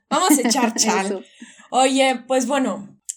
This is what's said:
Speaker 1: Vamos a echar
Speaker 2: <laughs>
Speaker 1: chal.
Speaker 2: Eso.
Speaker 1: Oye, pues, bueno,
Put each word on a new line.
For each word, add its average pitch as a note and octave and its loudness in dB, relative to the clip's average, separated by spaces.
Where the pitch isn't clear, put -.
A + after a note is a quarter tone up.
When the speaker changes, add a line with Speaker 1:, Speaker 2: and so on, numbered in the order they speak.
Speaker 1:
Vamos D#4+ 2
a C#4+ 0
echar A#3 0
Speaker 2:
<laughs> - -10
Speaker 1:
chal. F#3+ 0
Speaker 2:
Eso. G3 -6
Speaker 1:
Oye, C4 2
pues, B3+ -2
bueno, B3+ -4